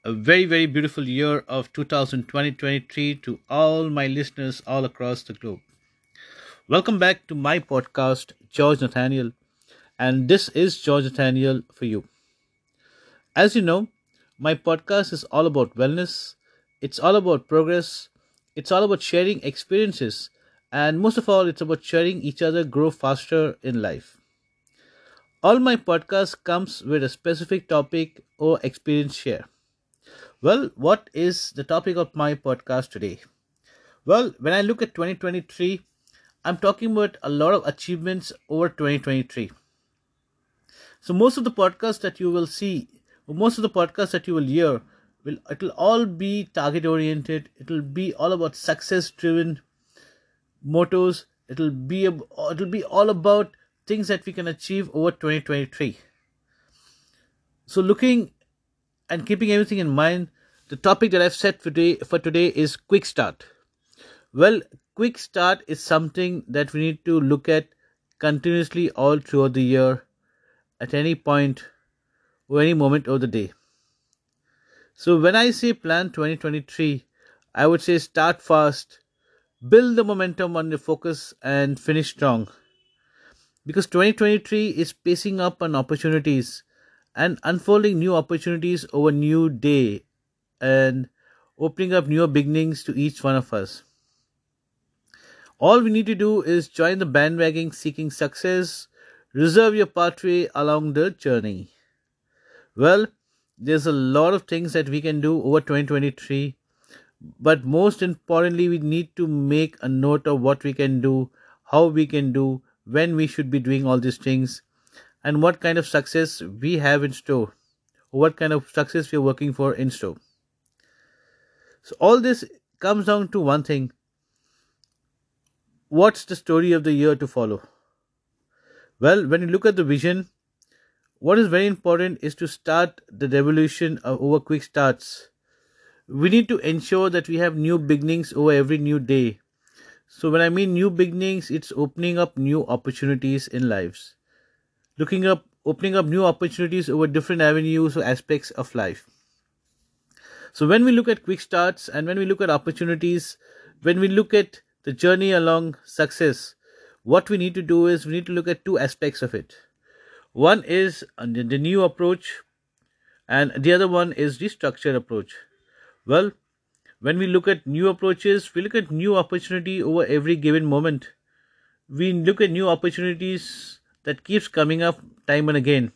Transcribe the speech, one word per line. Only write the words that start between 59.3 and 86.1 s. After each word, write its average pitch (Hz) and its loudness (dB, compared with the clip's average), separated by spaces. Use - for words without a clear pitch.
everything 208 2
in 170 -2
mind, 165 0
the 147 -14
topic 196 2
that 180 4
I've 175 2
set - -2
for 170 -8
today, 165 2
for - -4
today 165 2
is 151 -2
quick - 0
start. - -6
Well, 185 4
quick 233 -2
start 185 0
is 151 -8
something 170 -2
that 143 -2
we 151 -4
need 160 -4
to 165 2
look 139 0
at 156 0
continuously 170 -2
all 143 2
throughout 135 0
the 131 0
year, 131 2
at 123 -6
any 151 0
point 143 0
or 143 2
any 165 4
moment 143 2
of 131 0
the 127 -2
day. 104 -6
So 170 2
when 180 4
I 240 4
say 240 -2
plan 170 -2
twenty 156 -4
twenty-three, 151 -4
I 139 4
would 165 4
say 175 2
start 165 0
fast, 151 0
build 240 8
the 226 2
momentum 185 -2
on 160 -4
your 151 -6
focus 156 -6
and 139 -2
finish 156 -2
strong. 117 0
Because 170 -2
twenty 196 2
twenty-three 214 0
is 160 -4
pacing 185 -2
up 175 -2
on 160 -2
opportunities 147 -2